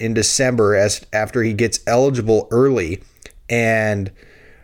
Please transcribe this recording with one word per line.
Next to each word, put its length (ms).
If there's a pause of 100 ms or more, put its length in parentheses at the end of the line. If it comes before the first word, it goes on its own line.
in 120
December 600
as, 380
after 300
he 100
gets 320
eligible 640
early. 540 (440)
And 640 (520)